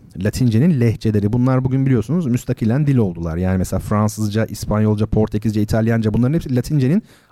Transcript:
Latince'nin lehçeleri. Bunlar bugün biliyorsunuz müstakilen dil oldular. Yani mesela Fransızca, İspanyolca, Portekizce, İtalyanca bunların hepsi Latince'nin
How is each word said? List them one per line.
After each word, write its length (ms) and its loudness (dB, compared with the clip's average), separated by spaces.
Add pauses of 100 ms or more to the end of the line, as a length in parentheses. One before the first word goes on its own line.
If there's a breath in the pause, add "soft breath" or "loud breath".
(180)
Latince'nin 640 2
lehçeleri. 540 0
Bunlar 320 2
bugün 200 0
biliyorsunuz 420 0
müstakilen 600 0
dil 100 2
oldular. 400 -2
Yani 200 0
mesela 220 -2
Fransızca, 640 -2
İspanyolca, 600 0
Portekizce, 560 -2
İtalyanca 520 0
bunların 200 2
hepsi 220 -2
Latince'nin 480 0 (280 soft breath)